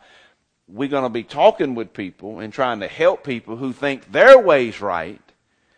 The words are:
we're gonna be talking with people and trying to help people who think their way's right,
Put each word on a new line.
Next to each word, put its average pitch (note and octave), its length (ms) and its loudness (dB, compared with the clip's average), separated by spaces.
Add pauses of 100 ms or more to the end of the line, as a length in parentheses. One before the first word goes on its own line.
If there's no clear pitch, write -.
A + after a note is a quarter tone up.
(680)
we're A#2+ 220 -10
gonna C3+ 220 -4
be A2+ 140 -8
talking D3 500 0
with A2+ 180 -10
people F#2+ 480 -14
and G#2+ 120 -14
trying B2 280 -4
to F#2 80 -8
help F3 360 -2
people B2 320 -10
who C3+ 160 -10
think C3+ 400 -8
their B3 260 8
way's C3+ 420 0
right, F2+ 400 -6 (580)